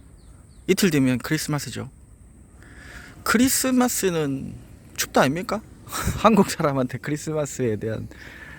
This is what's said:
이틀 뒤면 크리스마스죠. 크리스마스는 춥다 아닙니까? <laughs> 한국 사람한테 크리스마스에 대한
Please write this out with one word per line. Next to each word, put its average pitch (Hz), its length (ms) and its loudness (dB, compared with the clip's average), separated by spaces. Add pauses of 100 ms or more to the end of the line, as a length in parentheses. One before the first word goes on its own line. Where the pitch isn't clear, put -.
(680)
이틀 190 240 4
뒤면 131 300 2
크리스마스죠. 143 680 -4 (1400)
크리스마스는 220 1300 2 (400)
춥다 - 280 2
아닙니까? 170 400 0 (100)
<laughs> - 480 -6
한국 202 300 6
사람한테 135 480 0
크리스마스에 147 800 -2
대한 107 320 -6 (500)